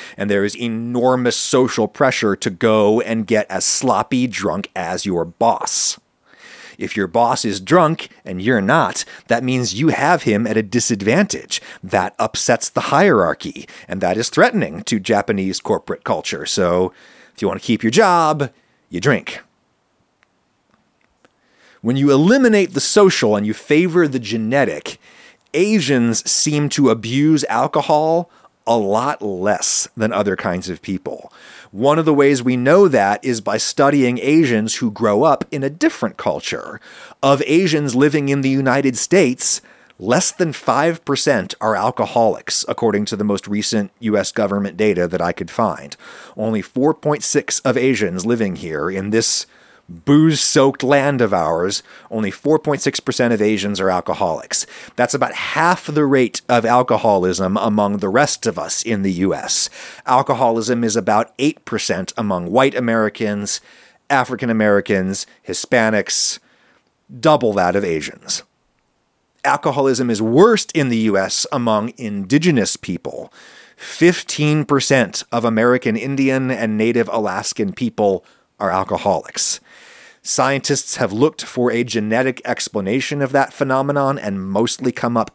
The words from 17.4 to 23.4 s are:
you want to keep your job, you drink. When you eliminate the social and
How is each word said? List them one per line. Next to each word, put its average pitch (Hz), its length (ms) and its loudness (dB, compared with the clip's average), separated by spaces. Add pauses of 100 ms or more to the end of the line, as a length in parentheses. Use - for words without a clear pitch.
you 101 60 2
want 90 120 -4
to - 60 -16
keep 110 160 0
your 110 80 0
job, 156 640 2 (380)
you 90 100 -8
drink. 113 400 -2 (2500)
When 120 140 0
you 139 160 4
eliminate 202 600 4
the 139 60 -2
social 175 540 4
and 104 100 0